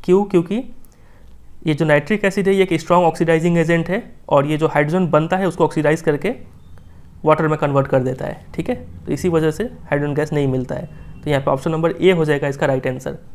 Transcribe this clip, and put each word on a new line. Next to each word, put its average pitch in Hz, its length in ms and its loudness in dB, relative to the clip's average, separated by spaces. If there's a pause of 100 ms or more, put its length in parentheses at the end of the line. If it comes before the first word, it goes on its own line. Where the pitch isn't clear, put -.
क्यों? 190 200 4
क्योंकि 190 320 0 (1120)
ये 156 60 2
जो 156 120 0
नाइट्रिक 151 400 2
एसिड 190 220 0
है 196 80 4
ये 190 80 4
एक 185 180 0
स्ट्रॉन्ग 180 240 4
ऑक्सीडाइजिंग 165 520 2
एजेंट 165 320 2
है 202 140 -2 (260)
और 139 160 4
ये 151 120 -2
जो 156 100 0
हाइड्रोजन 151 420 2
बनता 160 280 2
है 190 100 0
उसको 170 180 0
ऑक्सीडाइज 156 360 0
करके 165 340 -2 (920)
वाटर 156 220 4
में 156 120 0
कन्वर्ट 139 280 2
कर 135 160 2
देता 131 220 -4
है, - 200 -10 (100)
ठीक - 140 -4
है, 247 60 -2 (300)
तो - 60 -6
इसी 147 180 -2
वजह 160 220 2
से - 120 -6
हाइड्रोजन 147 520 -4
गैस 147 180 -2
नहीं 143 140 2
मिलता 127 280 -2
है। - 140 -10 (340)
तो 147 60 -6
यहाँ 139 120 0
पे 143 100 0
ऑप्शन 139 200 0
नंबर 160 200 0
ए 175 200 4
हो 165 140 2
जाएगा 143 220 0
इसका 139 180 -2
राइट 131 220 0
आंसर 135 300 -6 (180)